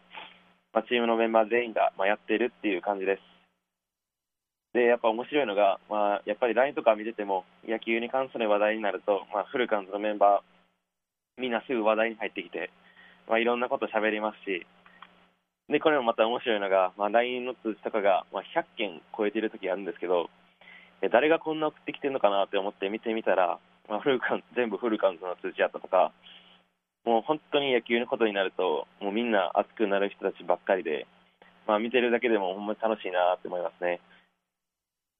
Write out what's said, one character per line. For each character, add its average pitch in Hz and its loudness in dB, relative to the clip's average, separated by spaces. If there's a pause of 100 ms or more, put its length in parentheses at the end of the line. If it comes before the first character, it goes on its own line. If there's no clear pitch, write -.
(720)
ま 110 2
あ、 - 0
チ - -6
ー 120 2
ム 117 2
の 117 4
メ 113 4
ン 113 0
バ 113 6
ー 101 -6
全 120 2
員 107 -10
が、 98 2
ま 95 -2
あ、 98 4
や 104 4
っ - -6
て 107 -2
る 120 0
っ - -20
て 107 -2
い 95 0
う 87 -6
感 101 -2
じ 95 -6
で 95 2
す。 - -10 (1500)
で、 120 2
や 120 6
っ - 0
ぱ 117 2
面 113 0
白 147 0
い 123 0
の 98 -2
が、 98 4 (100)
ま 104 0
あ、 - -4
や 104 -2
っ - -16
ぱ 127 0
り 113 2
ラ 127 4
イ 143 -6
ン - -12
と 156 -6
か 110 6
見 107 -8
て 110 -8
て 104 -6
も、 95 -2 (220)
野 113 -2
球 113 -2
に 117 -8
関 131 -2
す 135 -10
る 113 -2
話 104 2
題 107 2
に 110 -8
な 101 -2
る 90 -6
と、 98 0 (120)
ま 101 -2
あ、 90 -2
フ - -8
ル 120 0
カ 104 0
ウ 98 -8
ン - -20
ト 92 -16
の 101 -4
メ 107 -2
ン 104 -4
バ 101 6 (920)
ー、 120 -10
み 127 -4
ん - -4
な 113 -2
す 113 -6
ぐ 113 0
話 107 4
題 113 2
に 107 -10
入 104 -6
っ - -20
て 95 -10
き 87 -20
て、 85 -8 (580)
ま 113 0
あ、 113 4
い 117 2
ろ 120 2
ん 120 -2
な 123 -2
こ 135 -2
と 110 -4
喋 107 0
り 107 -2
ま 107 -4
す - -20
し、 92 -6 (1000)
で、 143 0
こ 156 2
れ 151 4
も 127 0
ま 113 2
た 110 4
面 120 -2
白 113 0
い - -2
の 98 -2
が、 92 4
ま 101 -2
あ、 104 0
ラ 117 4
イ 123 -4
ン 123 -6
の 123 -6
通 110 -6
知 - -20
と 117 -6
か 107 -2
が、 95 2
ま 98 -8
あ、 - -8 (100)
百 165 -2
件 98 -8 (160)
超 107 0
え 101 -2
て 110 -4
る 107 -2
時 95 -6
あ 90 -2
る 98 -4
ん 98 -8
で 87 -6
す - -20
け 92 -8
ど、 87 0 (720)
え、 95 0
誰 135 4
が 160 4
こ 156 -4
ん 156 -6
な 156 0
送 - -8
っ - -20
て 151 -8
き - -16
て 139 -2
ん 135 -4
の 131 -2
か 104 4
な 98 2
っ - -6
て 101 -2
思 98 -2
っ - -6
て 98 -4
見 110 -6
て 113 -4
み 110 -4
た 107 2
ら、 87 2 (320)
ま 107 -4
あ、 104 -2
フ 147 -2
ル 127 2
カ - -2
ウ - -2
ン 95 -8
ト、 - -20
全 123 0
部 98 -4
フ 120 -2
ル 107 0
カ 98 2
ウ 95 0
ン 82 -16
ト 92 -12
の 90 -6
通 92 -10
知 - 0
や 90 2
っ - -20
た - -10
と - -16
か、 87 4 (920)
も 117 2
う - -4
本 151 -2 (140)
当 147 2
に 139 0
野 120 4
球 120 0
の 123 -4
こ 120 -4
と 113 2
に 104 -2
な 98 0
る 92 -2
と、 82 -2 (140)
も 101 -4
う - -4
み 117 0
ん 117 -2
な 98 2
熱 - 0
く 110 0
な 98 0
る 101 0
人 98 -4
た - -8
ち - -16
ば 87 0
っ - -4
か 101 0
り 90 -2
で、 76 -6 (580)
ま 107 2
あ、 104 4
見 117 -4
て 123 2
る 120 2
だ 117 2
け 127 0
で 113 4
も 95 -2
ほ 101 -10
ん 104 -8
ま 107 -2
に - -18
楽 110 -2
し 95 -8
い 92 -8
な 90 2
っ - -8
て - -12
思 90 -6
い 90 -4
ま 85 -4
す - -14
ね。 87 -2 (1200)